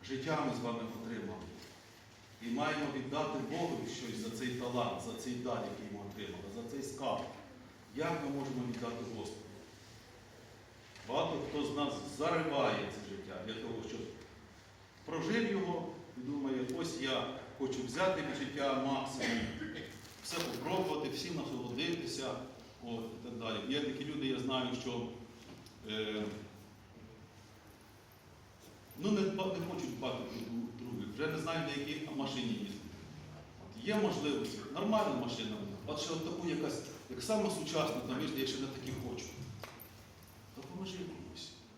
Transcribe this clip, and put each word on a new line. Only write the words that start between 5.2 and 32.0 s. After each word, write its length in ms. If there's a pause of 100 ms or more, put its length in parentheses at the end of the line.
цей 120
дар, 240
який 400
ми 120
отримали, 340 (100)
за 160
цей 120
скарб. 420 (720)
Як 280
ми 60
можемо 380
віддати 360 (120)
Господу? 240 (1700)
Багато 300 (120)
хто 140
з 120
нас 180 (240)
зариває 600 (160)
це 220
життя 300
для 80
того, 200 (140)
щоб 120 (1040)
прожив 460
його 380 (280)
і 40
думає, 460 (120)
ось 220
я 260 (320)
хочу 280
взяти 360
від 140
життя 500
максимум, 520 (840)
все 120
попробувати, 720
всім 280
насолодитися, 960 (540)
от, 200
і 240
так 100
далі. 340
Є 80
такі 240
люди, 220
я 140
знаю, 280 (120)
що, 280 (800)
е, 360 (2750)
ну, 120
не 100
дба-, 400
не 60
хочуть 320
дбати 180
про 200
дру-, 320 (100)
других, 360
вже 120
не 120
знають, 380
на 60
якій 340